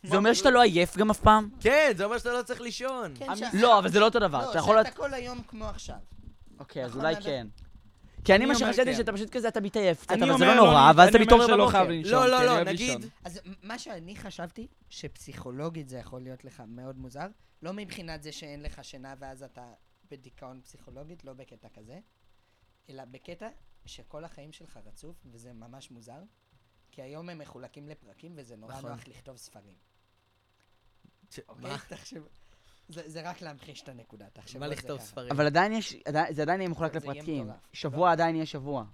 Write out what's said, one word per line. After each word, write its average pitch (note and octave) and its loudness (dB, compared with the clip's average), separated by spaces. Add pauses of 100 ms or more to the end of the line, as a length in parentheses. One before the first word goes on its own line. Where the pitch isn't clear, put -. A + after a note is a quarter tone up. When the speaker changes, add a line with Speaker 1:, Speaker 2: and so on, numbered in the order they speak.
Speaker 1:
זה - -2
אומר G#3+ 4
שאתה C4 2
לא B3 6
עייף F3+ 2
גם G#3+ 2
אף G#3 -2
פעם? G#3+ 4 (100)
Speaker 2:
כן, C#4 2
זה F#3 -4
אומר A3+ -6
שאתה A#3 -6
לא B3 -4
צריך A#3+ -10
לישון. A#3+ -10
Speaker 3:
כן, - -12
Speaker 4:
אמ- F#3 -6
Speaker 3:
שה- A3 -8
Speaker 1:
לא, A3 6
אבל F#3 0
זה F3+ 2
לא G#3 6
אותו A3+ 2
דבר, D#3 0
Speaker 3:
לא, C4 -10
Speaker 1:
אתה G#3 -4
יכול G3 4
Speaker 3:
שאתה A3 4
Speaker 1:
לת- - -14
Speaker 3:
כל C#4 -8
היום B3 -10
כמו A3 -14
עכשיו. G#3 -14 (640)
Speaker 1:
אוקיי, C3+ -12
אז B2 -10
Speaker 3:
נכון, B2+ -10
Speaker 1:
אולי D#3+ 0
Speaker 3:
נדב? G3 -12
Speaker 1:
כן. C3 -6 (760)
כי - 2
אני, - 4
Speaker 4:
אני A#3 2
Speaker 1:
מה C#4 0
Speaker 4:
אומר B3 0 (120)
Speaker 1:
שחשבתי A#3+ 2
Speaker 4:
כן. C4 -2
Speaker 1:
זה A#3 -2
שאתה A3 -4
פשוט G3+ -8
כזה, B3 -6
אתה - -4
מתעייף G3+ -2
קצת, - -8
Speaker 4:
אני G#3 0
Speaker 1:
אבל C4+ 2
זה C4+ 4 (100)
Speaker 4:
אומר - 8
Speaker 1:
לא - 8
Speaker 4:
לא A#3 10
Speaker 1:
נורא, D3 10
Speaker 4:
לנ-, D3+ 8
Speaker 1:
ואז F3+ 12
אתה A3 6
Speaker 4:
אני A3 8
אומר A#3 10
Speaker 1:
מתעורר A#3 6
Speaker 4:
שלא A3+ 6
Speaker 1:
בבוקר. B3 4
Speaker 4:
חייב F#3+ 4
לנשום, E3+ -2
Speaker 2:
לא, B3+ 4
לא, B3+ 4
Speaker 4:
כי B3+ 4
אני B3 4
Speaker 2:
לא, B3 2
Speaker 4:
אוהב F3 0
Speaker 2:
נגיד F#3 -4 (180)
Speaker 4:
לישון. A#3 -12 (220)
Speaker 3:
אז F3+ -16 (240)
מה A3+ -14
שאני F#3 -16
חשבתי, F3 -14 (220)
שפסיכולוגית C#3+ -14
זה B2+ -16
יכול B2+ -18
להיות B2+ -20
לך B2+ -20
מאוד B2+ -18
מוזר, C3 -16 (360)
לא E3+ -12
מבחינת E3+ -16
זה D#3 -16
שאין D3 -18
לך D3 -14
שינה C3+ -20
ואז C3+ -20
אתה B2 -20 (500)
בדיכאון C3 -20
פסיכולוגית, C#3+ -20
לא C3+ -20
בקטע B2 -20 (100)
כזה, A2+ -20 (920)
אלא C3+ -20
בקטע F3 -20 (380)
שכל - -20
החיים D#3 -20
שלך - -20
רצוף, D3 -20 (160)
וזה A#2 -20
ממש A#2+ -20
מוזר, A#2+ -20 (720)
כי C#3+ -20
היום D3+ -18
הם E3+ -18
מחולקים C#3+ -20
לפרקים, D3+ -20
וזה A#2+ -20
נורא A2 -20
Speaker 2:
נכון. C3+ -18
Speaker 3:
נוח A#2+ -18
לכתוב B2+ -20
ספרים. G2+ -20 (1400)
Speaker 2:
ש-, - -20 (100)
Speaker 3:
אוקיי, B2 -20
Speaker 2:
מה? C#3 -12 (120)
Speaker 3:
תחשבו. D#3+ -20 (640)
זה, E3 -18
זה D#3+ -16
רק F3 -18
להמחיש D3 -20
את - -20
הנקודה, A2+ -20
תחשבו B2 -20
Speaker 2:
מה C#3 -12
Speaker 3:
על D3 -10
זה D3+ -10
Speaker 2:
לכתוב C#3+ -14
Speaker 3:
ככה. A2+ -20
Speaker 2:
ספרים? B2 -14
Speaker 1:
אבל C#3+ -2
עדיין E3+ 0
יש, A3 -8 (100)
עדיין, D#3 -4
זה D3 -6
עדיין E3+ -2
יהיה F#3 -6
מחולק D#3+ -8
Speaker 3:
זה D#3+ -8
יהיה C#3 -12
Speaker 1:
לפרקים. D3+ -10
Speaker 3:
מטורף. A2+ -16 (140)
Speaker 1:
שבוע D#3 -2
Speaker 3:
לא. F3 4
Speaker 1:
עדיין E3 0
יהיה D#3+ -6
שבוע. C#3 -10 (100)